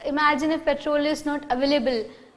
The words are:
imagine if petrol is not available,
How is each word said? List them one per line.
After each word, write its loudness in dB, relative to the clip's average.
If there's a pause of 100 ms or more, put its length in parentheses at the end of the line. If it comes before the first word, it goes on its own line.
imagine 2
if -2
petrol 0
is -2
not -4
available, 0 (320)